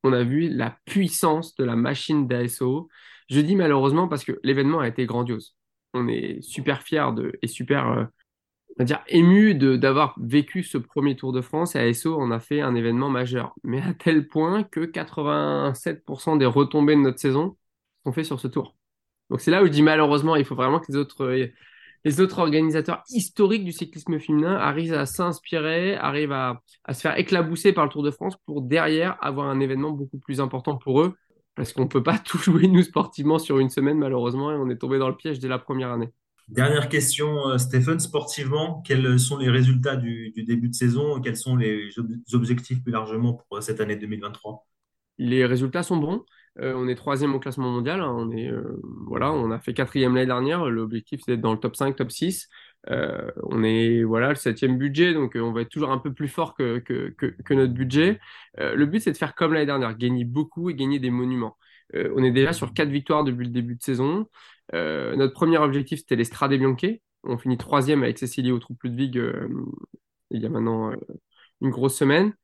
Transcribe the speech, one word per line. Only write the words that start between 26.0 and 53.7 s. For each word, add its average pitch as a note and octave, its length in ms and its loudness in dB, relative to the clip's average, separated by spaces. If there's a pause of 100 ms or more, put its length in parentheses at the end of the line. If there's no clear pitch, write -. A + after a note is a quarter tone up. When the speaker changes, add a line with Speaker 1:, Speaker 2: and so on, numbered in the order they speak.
Speaker 1:
à, B2+ 300 -4 (220)
à C3+ 120 -8
se - 60 -14
faire D#3 180 -2
éclabousser F3 520 2
par F3 120 2
le C#3+ 80 0
Tour D3+ 100 -6
de C#3+ 80 0
France F#3 360 -6
pour C#3+ 180 -6
derrière D#3 600 0
avoir C#3 240 -4
un C3+ 120 0
événement C3+ 320 0
beaucoup C#3 260 -8
plus C3+ 240 -6
important C3 360 -4
pour C3+ 240 4
eux. F#3 140 2 (400)
Parce - 180 -6
qu'on C3 140 0
peut C3+ 140 2
pas E3+ 180 2
<laughs> - 60 -10
tout - 140 -4
jouer, F3 280 6
nous, F3+ 140 8
sportivement, D3+ 560 0
sur D3 220 0
une C3 100 4
semaine, C#3+ 300 2
malheureusement, C3 520 -2
et D3+ 40 -2
on C3+ 140 -2
est B2 80 -4
tombé C3 200 -2
dans C3 120 0
le B2+ 60 -4
piège D3 240 -8
dès B2+ 100 -6
la B2+ 100 -2
première C3 320 -6
année. A#2 180 -4 (380)
Speaker 2:
Dernière C3 420 0
question, D3 600 -2
euh, B2+ 100 2
Stéphane, C3 400 2
sportivement, D3+ 840 -4
quels C3 360 2
sont C#3 180 0
les B2+ 120 0
résultats B2+ 460 4
du, A#2 360 -6
du A2 120 -8
début A#2+ 260 0
de A#2 40 -6
saison ? C3 480 0
Quels B2 160 -6
sont B2+ 180 -2
les G#2+ 340 0 (100)
ob-, A#2 160 -6 (180)
objectifs B2 480 0
plus A#2+ 120 -6
largement A2 400 -2
pour, - 240 -12
euh, G#2+ 40 -8
cette G#2+ 180 -6
année G#2 160 -2
deux G#2 120 -10
mille G#2 140 -8
vingt-trois ? G#2+ 440 -14 (540)
Speaker 1:
Les B2+ 260 2
résultats C3 380 0
sont F3 140 0
bons. E3 260 -2 (360)
Euh, C3 160 -4
on B2+ 120 -4
est B2 80 -2
troisième C#3 400 -2
au C3 40 -2
classement C3 300 -4
mondial, B2+ 320 -2
hein, C#3 160 -4
on A2+ 140 -4
est, A#2 180 -6
euh, - 320 -8 (240)
voilà, B2 260 -2
on A#2+ 200 -2
a A2+ 80 -4
fait B2 140 -8
quatrième B2+ 420 0
l'année B2+ 120 2
dernière. C#3 380 0
L'objectif, A2+ 580 -4
c'est B2 100 -2
d'être A2+ 80 -2
dans A2 120 2
le G#2+ 60 -2
top - 160 -4
cinq, C3+ 200 -2
top B2+ 140 -4
six. - 400 -6 (400)
Euh, - 400 -4 (140)
on A2+ 200 -2
est, A2+ 400 2